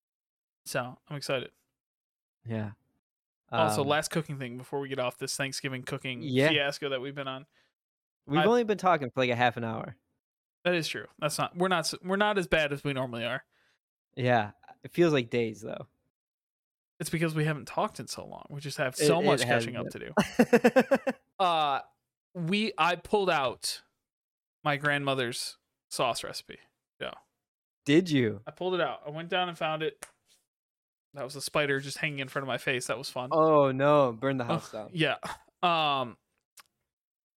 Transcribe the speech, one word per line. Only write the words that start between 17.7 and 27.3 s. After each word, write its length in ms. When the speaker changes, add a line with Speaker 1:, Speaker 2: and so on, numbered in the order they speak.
Speaker 1:
in 80
so 180
long. 240
We 100
just 180
have 160
Speaker 2:
It, 120
Speaker 1:
so 140
Speaker 2:
it 40
Speaker 1:
much 200
Speaker 2:
has 200
Speaker 1:
catching 120
up 160
Speaker 2:
been. 180
Speaker 1:
to 880
do. 140
Speaker 2:
<laughs> 160
Speaker 1:
Uh, 420
we, 420
I 200
pulled 340
out 520
my 120
grandmother's 800
sauce 360
recipe. 340
Yeah. 120